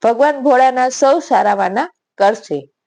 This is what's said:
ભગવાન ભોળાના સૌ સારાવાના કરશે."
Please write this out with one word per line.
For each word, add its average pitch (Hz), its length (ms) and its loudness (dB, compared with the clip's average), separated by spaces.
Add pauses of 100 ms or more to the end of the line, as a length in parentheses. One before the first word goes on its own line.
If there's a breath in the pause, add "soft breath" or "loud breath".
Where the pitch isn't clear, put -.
ભગવાન 269 380 0
ભોળાના 254 480 2
સૌ 277 300 0
સારાવાના 202 720 -2 (280)
કરશે." 196 520 -2 (160)